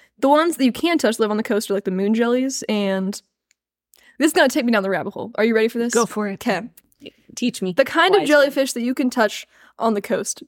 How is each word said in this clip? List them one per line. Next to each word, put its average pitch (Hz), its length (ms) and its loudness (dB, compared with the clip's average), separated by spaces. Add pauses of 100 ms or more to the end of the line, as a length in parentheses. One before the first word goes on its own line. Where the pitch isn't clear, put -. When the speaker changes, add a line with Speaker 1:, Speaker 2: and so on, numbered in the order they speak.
(200)
Speaker 1:
the 269 100 2
ones 320 280 4
that 269 80 2
you 233 80 4
can 330 240 0
touch 220 220 0
live 214 120 0
on 214 60 -2
the 220 60 -2
coast 214 280 -2
are, - 20 -2
like, 196 120 -2
the 190 60 -4
moon 196 220 0
jellies, 247 540 -2
and 190 460 -2 (1040)
this 294 80 2
is 302 60 0
gonna 302 160 4
take 269 160 -2
me 240 60 2
down 208 120 2
the 190 60 -2
rabbit 185 220 -4
hole. - 240 -10
Are 208 100 0
you 226 100 2
ready 220 140 2
for 233 80 -8
this? 233 160 -4
Speaker 2:
Go 226 120 2
for 208 220 -6
it. 196 120 -8
Speaker 1:
'Kay. 214 300 -4 (680)
Speaker 2:
Teach - 260 -4
me. 185 120 -4
Speaker 1:
The - 120 4
kind 349 280 2
of 415 80 8
Speaker 2:
Wise. - 60 -2
Speaker 1:
jellyfish 277 460 4
that 233 80 -6
you 247 120 -2
can 254 160 0
touch - 380 -2 (320)
on 226 140 2
the 202 80 -2
coast - 460 -4